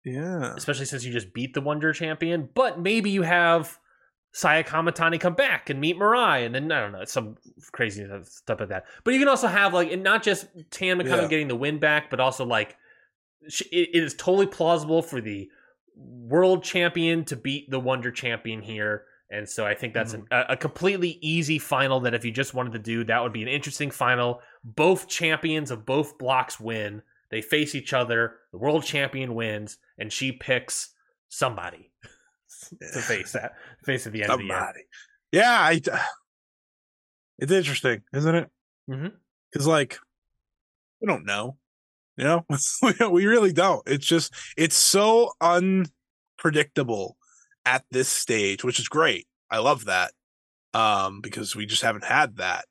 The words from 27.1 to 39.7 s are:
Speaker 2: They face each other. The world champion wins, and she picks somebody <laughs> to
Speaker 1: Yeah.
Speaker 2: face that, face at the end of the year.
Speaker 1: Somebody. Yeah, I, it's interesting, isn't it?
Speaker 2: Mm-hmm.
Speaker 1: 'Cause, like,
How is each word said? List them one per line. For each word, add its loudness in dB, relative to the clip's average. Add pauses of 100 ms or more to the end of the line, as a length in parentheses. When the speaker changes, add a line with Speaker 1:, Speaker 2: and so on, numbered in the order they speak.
Speaker 2:
They -6
face 0
each -6
other. 0 (160)
The -16
world 0
champion -4
wins, -6 (200)
and -10
she -4
picks -4 (380)
somebody -6
<laughs> -20
to -20
Speaker 1:
Yeah. -10
Speaker 2:
face -4
that, -8 (300)
face -2
at -10
the -6
end 0
of 2
the -6
year. -6
Speaker 1:
Somebody. -6 (520)
Yeah, 6 (100)
I, 4 (1600)
it's 0
interesting, 2 (120)
isn't 2
it? 0 (400)
Speaker 2:
Mm-hmm. -8 (440)
Speaker 1:
'Cause, -2
like, 2 (1000)